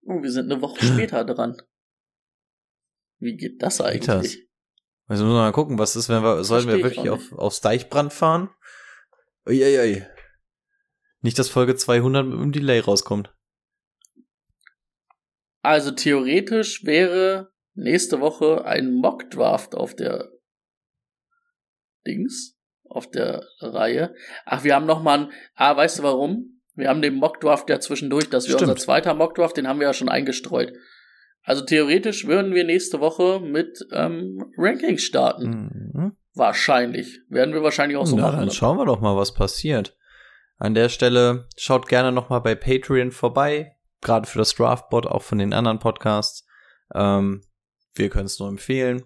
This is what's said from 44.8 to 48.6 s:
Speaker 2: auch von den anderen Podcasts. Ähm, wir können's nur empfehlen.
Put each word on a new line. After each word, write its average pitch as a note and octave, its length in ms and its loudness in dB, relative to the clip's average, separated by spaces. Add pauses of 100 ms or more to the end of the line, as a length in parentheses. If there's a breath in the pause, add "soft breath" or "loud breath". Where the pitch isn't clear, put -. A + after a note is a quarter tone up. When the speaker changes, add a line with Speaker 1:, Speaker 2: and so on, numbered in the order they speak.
Speaker 2:
auch - 160 -2
von - 160 -4
den G2+ 160 0
anderen A2 240 0
Podcasts. - 680 -2 (480 soft breath)
Ähm, G2 480 0 (520)
wir G2+ 160 -2
können's G2 280 -4
nur G2+ 100 -8
empfehlen. B2+ 580 -2